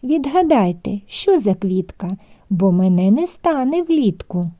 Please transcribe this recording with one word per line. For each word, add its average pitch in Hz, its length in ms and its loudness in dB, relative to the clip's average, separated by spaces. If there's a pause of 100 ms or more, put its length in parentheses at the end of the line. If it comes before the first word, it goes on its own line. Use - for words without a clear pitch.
Відгадайте, 269 1040 0
що - 320 0
за 196 160 0
квітка, 185 640 -6 (340)
бо 190 220 2
мене 185 380 2
не 302 160 2
стане 311 560 -2
влітку. 220 640 -2 (160)